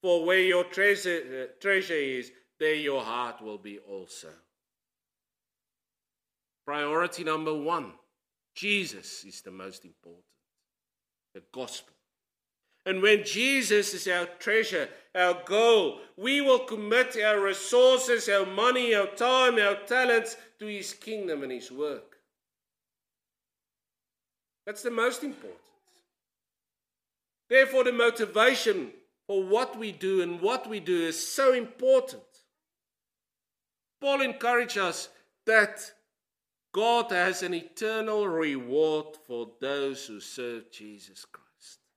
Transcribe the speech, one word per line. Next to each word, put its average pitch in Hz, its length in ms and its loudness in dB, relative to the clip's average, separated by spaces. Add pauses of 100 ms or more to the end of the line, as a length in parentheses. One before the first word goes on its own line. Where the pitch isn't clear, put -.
For 175 220 4
where 185 160 4
your 180 220 4
treasure, 175 880 0
uh, - 100 -20
treasure 190 340 0
is, 131 360 -4 (300)
there 156 140 2
your 151 280 -2
heart 117 380 -6
will 107 180 -12
be 101 200 -16
also." 95 500 -16 (2500)
Priority 156 580 -2
number 156 300 -2
one, 147 400 -4 (600)
Jesus 185 680 -6
is 95 160 -20
the 98 100 -18
most 92 340 -16
important, 87 400 -20 (1080)
the 95 160 -18
gospel. - 440 -12 (920)
And 190 160 -2
when 208 220 4
Jesus 214 680 0
is 185 140 -8
our 180 200 -2 (120)
treasure, 190 500 -2 (260)
our 180 200 4 (100)
goal, 208 560 4 (160)
we 269 240 0
will 262 200 6
commit 233 640 0
our 214 180 4
resources, 240 880 4
our 196 180 2
money, 233 480 2
our 196 140 2
time, 247 500 2
our 202 260 0
talents 247 520 0 (220)
to 214 80 -14
his 208 280 -10
kingdom 190 480 -8
and 131 100 -8
his 120 180 -12
work. 135 500 -8 (2500)
That's 208 180 -12
the 247 80 -2
most 240 340 -2
important. 107 360 -12 (1900)
Therefore, 262 340 6
the 247 80 2
motivation 226 1000 2 (340)
for 196 160 0
what 220 360 0
we 220 140 -8
do 185 300 0
and 175 180 -4
what 240 260 -2
we 220 140 -8
do 170 220 0
is 165 240 -4
so 269 260 2
important. 254 680 0 (1800)
Paul 277 220 0
encouraged 240 560 0
us 175 320 -4 (340)
that 214 480 2 (800)
God 233 380 2
has 185 320 0
an 180 100 -4
eternal 214 760 -4
reward 156 880 -2 (100)
for 117 340 -8
those 139 460 -4
who 107 140 -14
serve 117 500 -12
Jesus 101 560 -20
Christ. - 540 -20 (160)